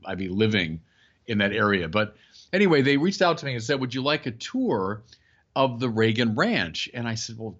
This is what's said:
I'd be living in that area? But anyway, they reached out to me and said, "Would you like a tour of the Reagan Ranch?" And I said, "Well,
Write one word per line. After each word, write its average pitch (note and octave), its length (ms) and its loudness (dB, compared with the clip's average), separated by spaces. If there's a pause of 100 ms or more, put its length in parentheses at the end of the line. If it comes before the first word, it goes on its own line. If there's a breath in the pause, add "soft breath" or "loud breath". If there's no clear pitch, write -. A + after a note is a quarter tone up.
I'd F#2+ 120 -6
be F#2+ 100 -4
living F#2 520 0 (460 soft breath)
in A2 120 -2
that G2+ 140 2
area? G2+ 360 2
But G#2 280 -2 (380 loud breath)
anyway, F3+ 260 6
they C#3 160 4
reached F3+ 240 0
out E3+ 180 2
to C#3+ 80 -8
me C3+ 60 -4
and A#2+ 100 -4
said, C3 180 -2
"Would B2 140 -4
you C3 80 -4
like D3 220 0
a C3 60 -6
tour A2+ 720 -4 (520 soft breath)
of C3 240 0
the B2 120 -2
Reagan A2+ 440 2
Ranch?" C3+ 600 -2
And A#2+ 120 -6
I A2+ 100 -6
said, A2+ 200 -10
"Well, A2 240 -10